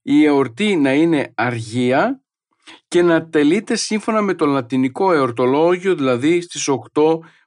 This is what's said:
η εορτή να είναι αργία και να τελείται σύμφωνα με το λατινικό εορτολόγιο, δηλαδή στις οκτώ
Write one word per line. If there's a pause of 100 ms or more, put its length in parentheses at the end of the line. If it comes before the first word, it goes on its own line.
η
εορτή
να
είναι
αργία (640)
και
να
τελείται
σύμφωνα
με
το
λατινικό
εορτολόγιο,
δηλαδή
στις
οκτώ (240)